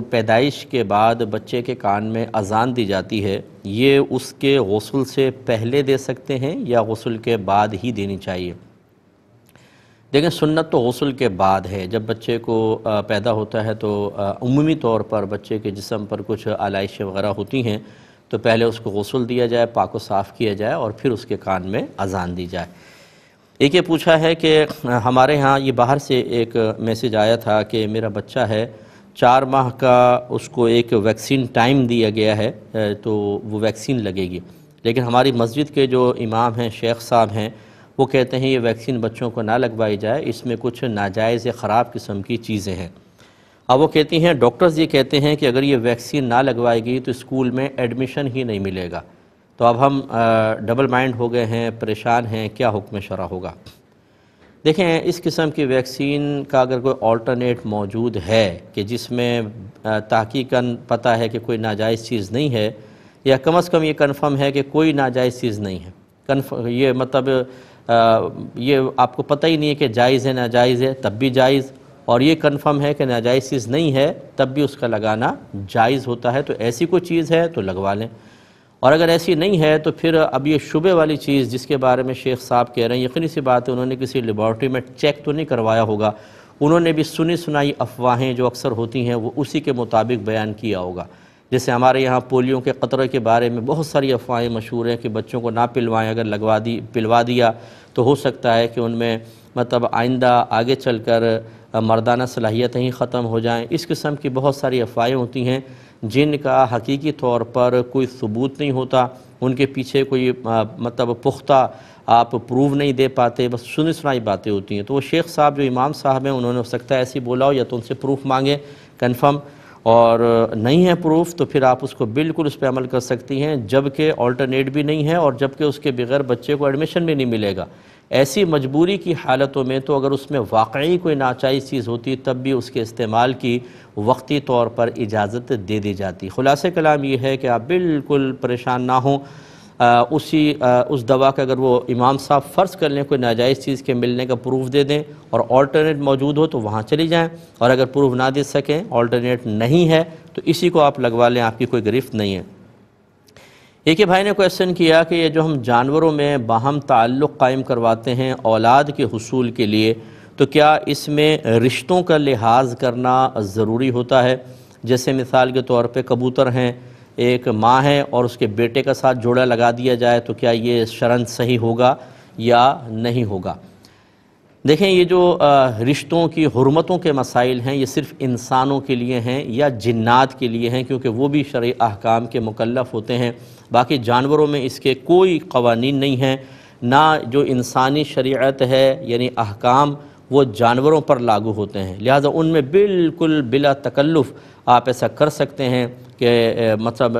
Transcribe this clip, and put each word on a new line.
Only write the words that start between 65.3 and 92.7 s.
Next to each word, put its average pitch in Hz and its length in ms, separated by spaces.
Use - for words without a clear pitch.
चीज़ 107 220
नहीं 95 180
है, 92 140
कन्फ-, 135 380
ये 127 260
मतलब, 131 540
अ, 113 460
ये 131 180
आपको 123 240
पता 147 240
ही 165 100
नहीं 151 120
है 143 60
कि 147 120
जायज़ 123 400
है, 131 60
नाजायज़ 123 500
है, 131 100
तब 120 200
भी 127 160
जायज़, 131 420
और 120 160
ये 160 120
कन्फर्म 147 440
है 143 140
कि 143 120
नाजायज़ 123 440
चीज़ 117 200
नहीं 151 220
है, 135 140
तब 135 120
भी 139 120
उसका 135 260
लगाना 110 500
जायज़ 117 520
होता 120 240
है। 139 120
तो 139 100
ऐसी 120 320
कोई 175 140
चीज़ 165 340
है 165 140
तो 165 140
लगवा 98 320
लें, 110 160
और 131 100
अगर 165 160
ऐसी 165 260
नहीं 185 220
है 156 220
तो 156 120
फिर 165 240
अब 143 320
ये 151 120
शुबे 165 340
वाली 156 240
चीज़ 139 320
जिसके 127 280
बारे 131 260
में 127 100
शेख 123 260
साहब 120 360
कह 117 120
रहे 123 120
हैं, 127 60
यकीनी 165 220
सी 151 140
बात 123 260
है 135 40
उन्होंने 127 240
किसी 131 260
लेबॉरेटरी 113 460
में 127 140
चेक 147 280
तो 151 60
नहीं 156 140
करवाया 113 360
होगा, 107 320
उन्होंने 165 320
भी 156 100
सुनी 165 340
सुनाई 147 440
अफवाहें 123 540
जो 127 100
अक्सर 123 260
होती 117 340
हैं 120 100
वो 117 220
उसी 147 220
के 147 140
मुताबिक 113 520
बयान 107 280
किया 104 260
होगा। 90 280
जैसे 127 200
हमारे 127 320
यहाँ 127 160
पोलियो 127 320
के 131 100